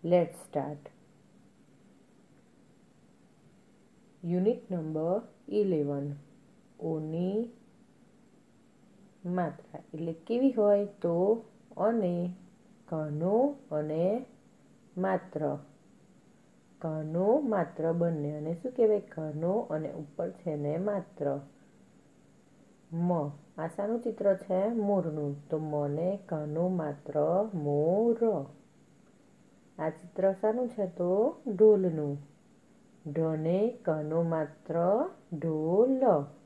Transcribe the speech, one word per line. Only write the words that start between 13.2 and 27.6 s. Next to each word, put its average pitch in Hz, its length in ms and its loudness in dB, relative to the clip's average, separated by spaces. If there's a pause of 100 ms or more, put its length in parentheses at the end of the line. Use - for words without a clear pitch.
અને 160 540 0 (720)
માત્ર, 170 600 -2 (1200)
કનો 165 580 0
માત્ર 180 520 0
બંને. 160 460 0
અને 156 160 -6
શું 247 180 -8
કહેવાય? 214 280 4
કનો 165 600 -4
અને 156 320 -6
ઉપર 165 380 -6
છે 165 260 -6
ને 147 220 -2
માત્ર. 185 640 -4 (1500)
મ, 175 200 2 (440)
આ 156 100 -6
શાનું 208 320 -4
ચિત્ર 214 360 2
છે? 190 320 0
મોરનું. 170 840 -2
તો 156 100 -2
મને 151 680 -2
કનો 156 400 -2
માત્ર 160 840 0
મોર. 180 920 2 (1300)